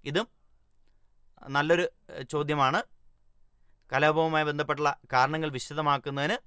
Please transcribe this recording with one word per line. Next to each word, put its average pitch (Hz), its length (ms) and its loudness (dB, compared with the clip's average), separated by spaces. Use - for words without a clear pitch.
ഇതും 170 220 -2
നല്ലൊരു, 156 380 2
ഏഹ്, - 200 -12
ചോദ്യമാണ്. 147 520 0
കലാപവുമായി 156 560 2
ബന്ധപ്പെട്ടുള്ള 147 460 -2
കാരണങ്ങൾ 151 380 2
വിശദമാക്കുന്നതിന് 143 960 -2